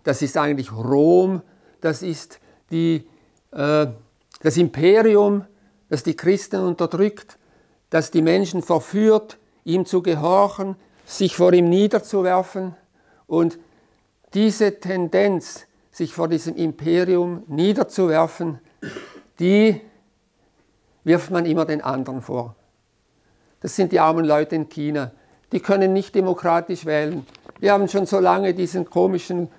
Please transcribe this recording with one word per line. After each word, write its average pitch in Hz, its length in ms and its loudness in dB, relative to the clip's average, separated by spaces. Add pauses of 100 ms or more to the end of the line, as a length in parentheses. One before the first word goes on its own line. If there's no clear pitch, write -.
das 139 180 -2
ist 143 160 -4
eigentlich 147 360 -2
Rom, 160 680 2 (380)
das 160 220 -4
ist - 380 -10 (300)
die, 165 360 -2 (460)
äh, 151 340 0 (540)
das 143 160 0
Imperium, 202 880 4 (440)
das 151 140 -4
die 160 140 -4
Christen 190 440 -2
unterdrückt, 180 760 -4 (520)
das 160 200 -2
die 165 120 2
Menschen 175 400 0
verführt, 214 760 0 (260)
ihm 180 200 -2
zu 180 180 -2
gehorchen, 190 720 0 (280)
sich - 320 -2
vor 180 160 4
ihm 175 160 4
niederzuwerfen. 185 1080 0 (520)
Und 170 320 0 (760)
diese 208 460 0
Tendenz, 185 840 -2 (260)
sich - 220 -8
vor 165 120 -2
diesem 160 300 -4
Imperium 175 920 -2
niederzuwerfen, 165 1120 -2 (800)
die 202 420 2 (1200)
wirft 170 260 0
man 175 140 0
immer 160 220 0
den 156 160 -4
anderen 131 400 -6
vor. 120 340 -8 (1040)
Das - 160 -8
sind 180 160 0
die 175 80 4
armen 160 240 2
Leute 151 320 0
in 151 120 -6
China. 147 440 -6 (400)
Die 180 80 -2
können 190 320 2
nicht 196 220 -2
demokratisch 175 720 -2
wählen. 151 400 -4 (340)
Wir 202 120 4
haben 202 160 2
schon 196 180 -2
so 196 120 0
lange 185 360 2
diesen 180 340 -4
komischen, 180 600 -2 (100)